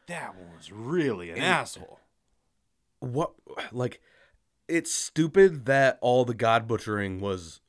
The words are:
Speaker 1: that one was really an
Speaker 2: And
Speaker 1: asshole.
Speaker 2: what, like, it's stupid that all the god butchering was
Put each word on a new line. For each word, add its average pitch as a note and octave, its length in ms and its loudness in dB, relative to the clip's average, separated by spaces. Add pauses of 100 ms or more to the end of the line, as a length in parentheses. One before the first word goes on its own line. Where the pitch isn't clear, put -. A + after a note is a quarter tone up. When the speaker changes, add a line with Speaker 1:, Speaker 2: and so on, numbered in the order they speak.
Speaker 1:
that D3+ 300 -12
one F2 200 -20
was - 140 -20
really A2+ 600 -2
an E2+ 80 -12
Speaker 2:
And C#3+ 60 -2
Speaker 1:
asshole. - 540 -4 (1000)
Speaker 2:
what, C3 320 -4 (400)
like, B2 280 -6 (680)
it's E3 240 -2
stupid D#3+ 760 4
that C3+ 340 4
all B2 240 4
the A#2+ 100 -2
god A2+ 340 2
butchering G#2 520 -2
was F#2 480 -6